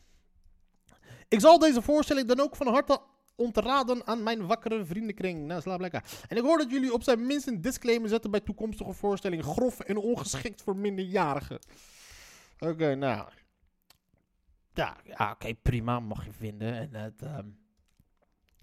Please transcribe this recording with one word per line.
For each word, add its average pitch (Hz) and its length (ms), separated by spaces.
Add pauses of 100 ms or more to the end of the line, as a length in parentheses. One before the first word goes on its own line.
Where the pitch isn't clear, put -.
(1300)
Ik 220 120
zal 320 180
deze 277 240
voorstelling 277 460
dan 247 120
ook 285 160
van 277 100
harte 269 340 (360)
ontraden 240 680
aan 226 160
mijn 220 240
wakkere 220 380
vriendenkring. 180 640
Nou, 170 140
slaap 180 200
lekker. 170 240 (240)
En 196 80
ik 240 60
hoor 320 160
dat 269 120
jullie 262 220
op 226 100
zijn 240 240
minst 285 200
een 226 140
disclaimer 233 480
zetten 220 220
bij 202 100
toekomstige 208 520
voorstellingen. 185 520
Grof 226 360
en 202 160
ongeschikt 220 640
voor 196 140
minderjarigen. 185 840 (1000)
Oké, 156 360
nou. 131 340 (1400)
Ja, 117 320
ja, - 260
oké, 117 240
prima. 120 460
Mag 107 240
je 104 80
vinden. 110 400
En 113 220
het, 107 280
ehm, 135 240 (1160)